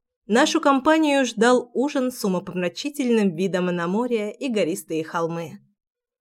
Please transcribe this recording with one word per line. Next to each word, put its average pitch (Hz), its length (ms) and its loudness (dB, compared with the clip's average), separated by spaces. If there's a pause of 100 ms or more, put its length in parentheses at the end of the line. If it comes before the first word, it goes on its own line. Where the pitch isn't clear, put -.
(260)
нашу 294 340 2
компанию 285 640 4
ждал 240 480 2
ужин 262 380 -2
с 247 140 -8
умопомрачительным 190 1120 -2
видом 180 300 -2
на 175 200 -2
море 214 460 -2
и 269 160 -6
гористые 175 560 -2
холмы. 165 560 -6 (600)